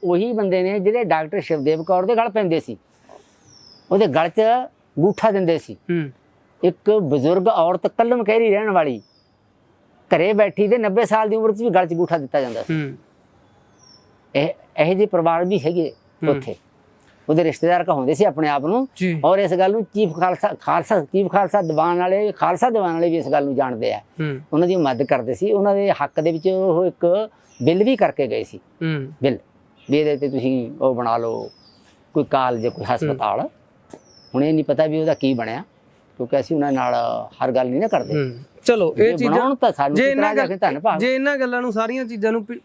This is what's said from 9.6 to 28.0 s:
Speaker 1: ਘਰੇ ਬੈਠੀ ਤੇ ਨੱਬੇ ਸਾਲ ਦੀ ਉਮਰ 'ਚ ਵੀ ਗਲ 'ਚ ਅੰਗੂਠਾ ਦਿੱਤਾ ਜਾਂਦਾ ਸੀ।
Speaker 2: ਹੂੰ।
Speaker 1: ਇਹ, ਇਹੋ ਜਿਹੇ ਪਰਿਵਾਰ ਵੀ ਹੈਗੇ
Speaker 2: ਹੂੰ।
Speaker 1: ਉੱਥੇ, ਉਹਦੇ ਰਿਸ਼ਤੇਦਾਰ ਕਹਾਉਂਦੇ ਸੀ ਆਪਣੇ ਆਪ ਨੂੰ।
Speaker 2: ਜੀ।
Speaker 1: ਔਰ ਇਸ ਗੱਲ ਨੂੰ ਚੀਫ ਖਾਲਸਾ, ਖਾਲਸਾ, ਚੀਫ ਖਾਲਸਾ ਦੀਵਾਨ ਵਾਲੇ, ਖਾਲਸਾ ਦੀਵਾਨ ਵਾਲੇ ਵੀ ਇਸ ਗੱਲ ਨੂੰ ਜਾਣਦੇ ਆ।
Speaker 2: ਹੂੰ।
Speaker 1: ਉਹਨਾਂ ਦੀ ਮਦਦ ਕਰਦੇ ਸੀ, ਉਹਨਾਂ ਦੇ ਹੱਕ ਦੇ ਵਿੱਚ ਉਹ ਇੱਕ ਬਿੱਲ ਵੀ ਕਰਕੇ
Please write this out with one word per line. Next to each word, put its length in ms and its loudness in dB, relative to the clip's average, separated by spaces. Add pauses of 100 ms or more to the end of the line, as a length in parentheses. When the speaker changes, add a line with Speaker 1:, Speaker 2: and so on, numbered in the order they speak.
Speaker 1:
ਘਰੇ 160 4
ਬੈਠੀ 360 2
ਤੇ 100 4
ਨੱਬੇ 260 0
ਸਾਲ 240 0
ਦੀ 80 0
ਉਮਰ 160 2
'ਚ 100 -4
ਵੀ 80 0
ਗਲ 160 4
'ਚ 60 -4
ਅੰਗੂਠਾ 260 0
ਦਿੱਤਾ 220 -2
ਜਾਂਦਾ 220 -4
ਸੀ। 200 -2
Speaker 2:
ਹੂੰ। 140 -8 (1400)
Speaker 1:
ਇਹ, 140 0 (280)
ਇਹੋ 180 2
ਜਿਹੇ 120 0
ਪਰਿਵਾਰ 380 0
ਵੀ 160 -2
ਹੈਗੇ 320 -2 (340)
Speaker 2:
ਹੂੰ। 100 0
Speaker 1:
ਉੱਥੇ, 180 -10 (760)
ਉਹਦੇ 160 2
ਰਿਸ਼ਤੇਦਾਰ 400 0
ਕਹਾਉਂਦੇ 300 0
ਸੀ 100 2
ਆਪਣੇ 240 0
ਆਪ 180 -2
ਨੂੰ। 300 -2
Speaker 2:
ਜੀ। 280 -2
Speaker 1:
ਔਰ 140 4
ਇਸ 140 0
ਗੱਲ 200 2
ਨੂੰ 120 -2
ਚੀਫ 260 -2 (100)
ਖਾਲਸਾ, 400 0
ਖਾਲਸਾ, 440 0
ਚੀਫ 280 -2
ਖਾਲਸਾ 300 2
ਦੀਵਾਨ 360 0
ਵਾਲੇ, 340 0
ਖਾਲਸਾ 380 0
ਦੀਵਾਨ 220 0
ਵਾਲੇ 180 0
ਵੀ 60 0
ਇਸ 120 -4
ਗੱਲ 160 2
ਨੂੰ 100 -4
ਜਾਣਦੇ 380 -2
ਆ। 60 -6
Speaker 2:
ਹੂੰ। 420 -8 (120)
Speaker 1:
ਉਹਨਾਂ 160 2
ਦੀ 80 2
ਮਦਦ 260 0
ਕਰਦੇ 320 -2
ਸੀ, 180 -2
ਉਹਨਾਂ 220 2
ਦੇ 160 0
ਹੱਕ 300 -4
ਦੇ 120 0
ਵਿੱਚ 160 -2
ਉਹ 380 2
ਇੱਕ 420 0 (340)
ਬਿੱਲ 220 4
ਵੀ 120 2
ਕਰਕੇ 300 0